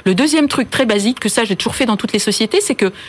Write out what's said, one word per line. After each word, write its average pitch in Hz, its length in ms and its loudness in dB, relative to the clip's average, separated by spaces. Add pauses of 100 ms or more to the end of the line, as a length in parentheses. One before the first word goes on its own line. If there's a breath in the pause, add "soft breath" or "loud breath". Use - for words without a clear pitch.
Le 190 80 2
deuxième 294 340 2
truc 262 220 -2
très - 160 0
basique, 214 340 0
que 214 100 -2
ça 233 160 0
j'ai 202 100 -2
toujours - 180 -2
fait 262 140 0
dans 220 100 2
toutes - 160 -4
les 214 60 2
sociétés, 214 420 0
c'est 320 140 -2
que 190 180 0 (160 loud breath)